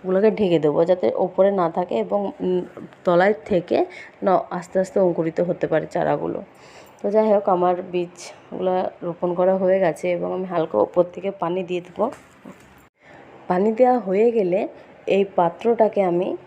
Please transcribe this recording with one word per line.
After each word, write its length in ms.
ওগুলোকে 360
ঢেকে 260
দেবো, 160
যাতে 160
ওপরে 240
না 60
থাকে 180
এবং, 160
উম, 180
তলায় 280
থেকে 280
না 80
আস্তে 240
আস্তে 240
অঙ্কুরিত 320
হতে 240
পারে 220
চারাগুলো। 440
তো 140
যাই 200
হোক, 100
আমার 180
বীজগুলো 840
রোপণ 320
করা 240
হয়ে 220
গেছে, 220
এবং 200
আমি 160
হালকা 240
ওপর 180
থেকে 160
পানি 260
দিয়ে 180
দেবো। 180
পানি 180
দেওয়া 180
হয়ে 300
গেলে 240
এই 60
পাত্রটাকে 600
আমি 180